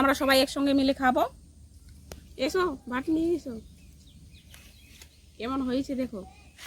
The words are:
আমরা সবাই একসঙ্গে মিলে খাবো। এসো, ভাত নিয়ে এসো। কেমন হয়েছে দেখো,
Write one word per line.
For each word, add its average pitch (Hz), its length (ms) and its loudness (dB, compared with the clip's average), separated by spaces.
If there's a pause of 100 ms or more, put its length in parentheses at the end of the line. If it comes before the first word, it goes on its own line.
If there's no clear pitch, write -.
আমরা 277 200 4
সবাই 269 240 4
একসঙ্গে 277 360 0
মিলে 269 220 2
খাবো। 254 200 4 (1200)
এসো, 359 160 0 (280)
ভাত 254 140 -4 (100)
নিয়ে 330 240 0
এসো। 262 160 -10 (1800)
কেমন 254 200 -4 (100)
হয়েছে 269 320 -2
দেখো, 240 200 -6 (460)